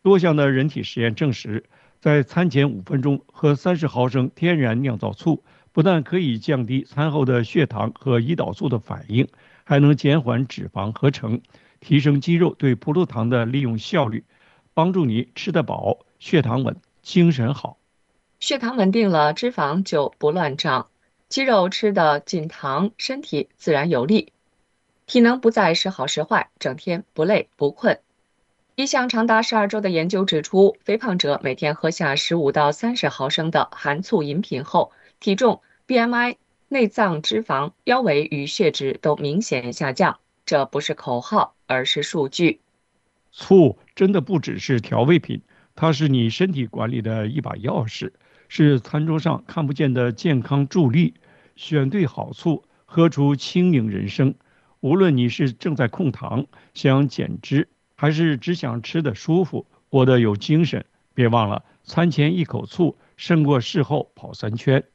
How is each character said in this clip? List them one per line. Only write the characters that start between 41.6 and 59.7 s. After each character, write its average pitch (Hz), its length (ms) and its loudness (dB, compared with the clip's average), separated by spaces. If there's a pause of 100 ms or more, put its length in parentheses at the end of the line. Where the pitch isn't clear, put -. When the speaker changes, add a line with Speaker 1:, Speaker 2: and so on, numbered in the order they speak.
Speaker 2:
而 127 180 0
是 - 180 -4
数 147 280 -4
据。 165 300 0 (680)
Speaker 1:
醋 170 480 4 (160)
真 196 160 2
的 190 120 0
不 175 160 -2
只 123 200 -6
是 123 220 -2
调 113 220 -2
味 156 160 4
品， - 240 -6 (320)
它 160 180 2
是 151 160 0
你 123 220 2
身 185 200 -2
体 135 160 -4
管 113 240 -6
理 120 120 -4
的 110 240 -4
一 135 160 -6
把 - 140 -10
钥 139 300 -4
匙， - 260 -12 (360)
是 147 320 4
餐 151 260 -4
桌 160 120 -2
上 139 280 -2
看 156 200 -4
不 139 80 -4
见 139 180 0
的 123 180 0
健 131 300 0
康 139 260 -2
助 160 220 2
力。 160 240 2 (440)
选 139 340 -2
对 190 160 0
好 123 260 -8
醋， 151 320 -4 (220)
喝 165 240 4
出 143 260 2
轻 180 340 0
盈 117 200 2
人 101 180 -6
生， 131 260 0 (480)
无 143 140 2
论 180 200 4
你 123 120 2
是 127 240 -2
正 147 240 -6
在 123 100 2
控 147 240 -2
糖， - 340 -6 (300)
想 139 320 2
减 - 340 -6
脂， - 280 -2 (260)
还 147 160 0
是 156 260 0
只 170 200 -6
想 117 260 -8
吃 - 180 -6
得 139 140 -2
舒 165 300 0
服， - 200 -8 (240)